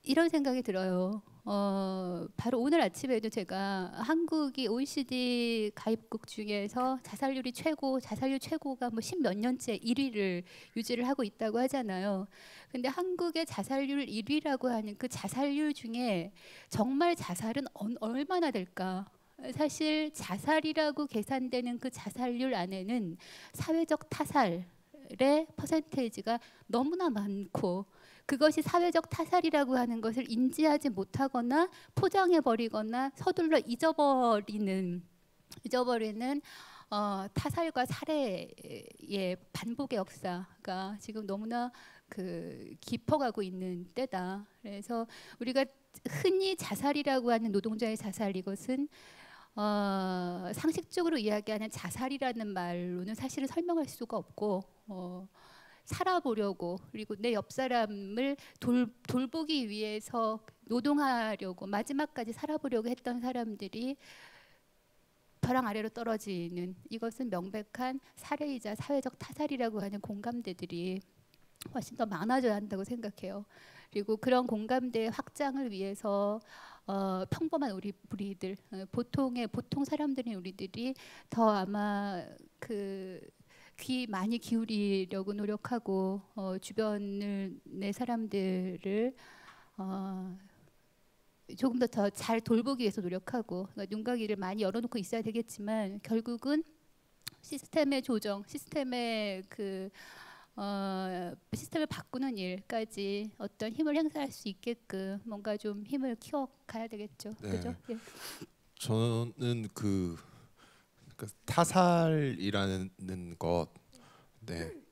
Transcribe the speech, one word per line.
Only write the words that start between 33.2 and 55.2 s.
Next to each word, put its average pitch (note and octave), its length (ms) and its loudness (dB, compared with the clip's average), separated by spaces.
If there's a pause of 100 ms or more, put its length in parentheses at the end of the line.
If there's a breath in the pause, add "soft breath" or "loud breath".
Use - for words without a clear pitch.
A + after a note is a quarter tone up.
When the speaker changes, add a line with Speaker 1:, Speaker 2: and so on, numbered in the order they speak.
Speaker 1:
잊어버리는, G#3+ 1400 4 (640)
잊어버리는, B3 760 0 (480 loud breath)
어, G3+ 420 0
타살과 D4+ 540 0
살해의 F#3+ 1500 -2 (180)
반복의 A#3 420 -4
역사가 F#3+ 1040 -6
지금 G#3+ 260 -10
너무나 A3+ 460 -4 (380 loud breath)
그 E3+ 720 -8
깊어가고 B3 600 2
있는 F#3 520 -4
때다. F#3+ 500 -4 (160)
그래서 A3+ 460 -6 (340 loud breath)
우리가 C4 240 4 (460)
흔히 F#4+ 440 4
자살이라고 C4+ 800 2
하는 A3+ 180 2
노동자의 A3 460 0
자살, G3 400 -2
이것은, A3+ 520 -2 (680 loud breath)
어, F#3+ 1000 0
상식적으로 D#4+ 600 2
이야기하는 G#3+ 540 0
자살이라는 B3 760 -4
말로는 F3+ 680 -4
사실은 C4+ 340 -4
설명할 E4+ 400 0
수가 A3+ 300 -6
없고, G3 460 -2 (240)
어, F#3 380 -10 (600 loud breath)